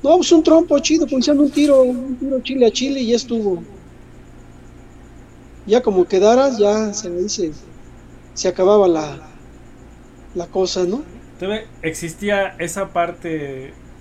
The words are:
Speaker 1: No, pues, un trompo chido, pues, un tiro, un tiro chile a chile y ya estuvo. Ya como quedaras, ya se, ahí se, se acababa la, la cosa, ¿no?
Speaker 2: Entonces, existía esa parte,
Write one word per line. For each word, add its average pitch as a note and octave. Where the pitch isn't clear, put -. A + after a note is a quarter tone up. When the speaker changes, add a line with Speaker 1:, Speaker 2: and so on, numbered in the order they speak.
Speaker 1:
No, D4+
pues, F4
un E4
trompo D#4+
chido, D#4
pues, B3+
un C#4+
tiro, C#4+
un B3
tiro C4+
chile B3
a G#3+
chile C4+
y A#3
ya A#3+
estuvo. G#3
Ya A#3
como F#3
quedaras, A#3
ya G#3
se, G3
ahí F3+
se, E3+
se -
acababa F#3+
la, D3+
la F3
cosa, F#3
¿no? A3+
Speaker 2:
Entonces, G#3+
existía F3+
esa F#3+
parte, D#3